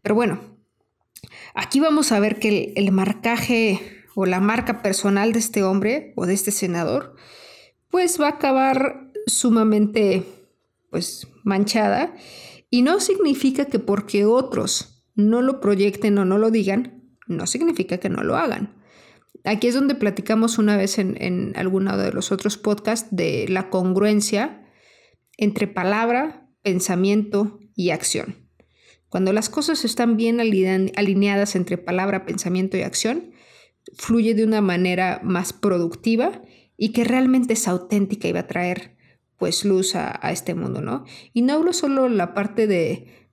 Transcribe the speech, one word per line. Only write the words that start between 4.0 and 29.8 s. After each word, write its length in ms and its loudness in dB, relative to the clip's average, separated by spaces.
o 100 0
la 140 0
marca 420 -2
personal 500 2
de 80 2
este 240 0
hombre 520 0
o 100 -4
de 80 0
este 180 -2
senador, 640 -2
pues 280 2
va 60 2
a 60 2
acabar 800 0
sumamente, 960 2
pues, 380 -8
manchada. 720 0
Y 120 2
no 180 4
significa 640 2
que 160 -2
porque 460 0
otros 800 0
no 260 4
lo 200 0
proyecten 560 2
o 80 2
no 120 2
lo 140 2
digan, 500 0
no 220 -6
significa 500 0
que 120 -4
no 140 -4
lo 120 0
hagan. 400 -2
Aquí 220 0
es 60 2
donde 220 2
platicamos 640 0
una 180 4
vez 240 0
en, 240 0
en 320 -2
alguno 420 0
de 140 0
los 220 -4
otros 240 -2
podcasts 520 -2
de 380 -2
la 220 -2
congruencia 960 0
entre 300 0
palabra, 800 -2
pensamiento 960 0
y 180 0
acción. 440 -4
Cuando 240 0
las 180 0
cosas 360 -2